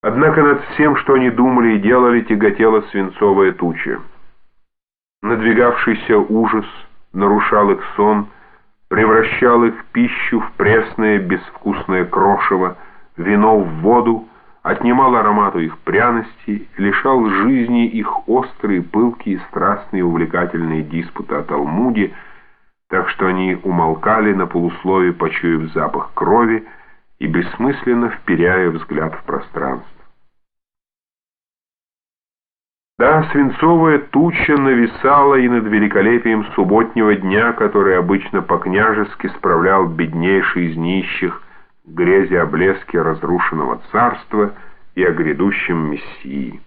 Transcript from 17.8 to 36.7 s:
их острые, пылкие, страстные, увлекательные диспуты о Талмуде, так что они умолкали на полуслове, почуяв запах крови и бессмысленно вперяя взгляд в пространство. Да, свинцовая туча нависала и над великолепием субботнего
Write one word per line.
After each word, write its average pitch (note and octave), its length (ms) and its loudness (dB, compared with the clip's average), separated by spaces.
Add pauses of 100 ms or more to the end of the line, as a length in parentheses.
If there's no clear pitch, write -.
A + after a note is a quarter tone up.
их - 400 -4
острые, A2 540 -2
пылкие, G#2+ 580 -2 (120)
страстные, F#2+ 520 -4
увлекательные E2 800 -2
диспуты D2+ 520 -8
о D2 80 -6
Талмуде, F2+ 720 -2 (720)
так F#2 220 -2
что - 160 -2
они F#2 360 -2
умолкали F#2+ 680 0
на F#2 140 0
полуслове, F2 680 0
почуяв D#2+ 600 -2
запах D2+ 420 -4
крови A2 500 0 (540)
и - 80 -6
бессмысленно A#2+ 840 -2
вперяя F2+ 640 0
взгляд D#2+ 440 -6
в - 100 -14
пространство. C#2 640 -8 (3000)
Да, D3+ 240 4 (100)
свинцовая D#3 640 4
туча D#3 600 0
нависала C3+ 800 4
и B2+ 120 4
над A#2+ 160 0
великолепием G#2+ 800 2 (100)
субботнего G#2+ 600 2